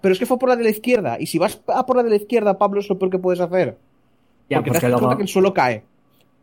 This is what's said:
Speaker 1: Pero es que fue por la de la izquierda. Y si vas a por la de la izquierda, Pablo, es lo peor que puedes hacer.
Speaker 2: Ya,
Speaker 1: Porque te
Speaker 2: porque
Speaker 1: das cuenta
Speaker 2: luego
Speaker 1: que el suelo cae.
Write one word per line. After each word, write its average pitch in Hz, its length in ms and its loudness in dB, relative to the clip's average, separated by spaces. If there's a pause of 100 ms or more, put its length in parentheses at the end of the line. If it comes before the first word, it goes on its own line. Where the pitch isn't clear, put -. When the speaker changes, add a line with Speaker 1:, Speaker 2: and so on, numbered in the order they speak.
Speaker 1:
Pero 190 140 2
es 190 40 -4
que 254 80 -4
fue 254 120 0
por 254 100 -2
la 247 80 2
de 233 80 -2
la 220 60 2
izquierda. 214 500 -2
Y 165 60 -8
si 165 120 -4
vas 202 300 -2
a 254 180 0
por 254 100 0
la 247 60 2
de 226 80 0
la 208 60 2
izquierda, 208 420 0
Pablo, 202 220 0
es 202 80 -4
lo 190 100 0
peor 185 140 0
que 185 80 0
puedes 180 200 0
hacer. 175 380 0 (720)
Speaker 2:
Ya, 139 80 0
Speaker 1:
Porque - 120 -2
te 120 40 0
Speaker 2:
porque - 0 -
Speaker 1:
das - 60 0
cuenta 123 200 2
Speaker 2:
luego 127 180 2
Speaker 1:
que 208 40 -2
el 196 60 -4
suelo 190 260 2
cae. 123 300 0 (580)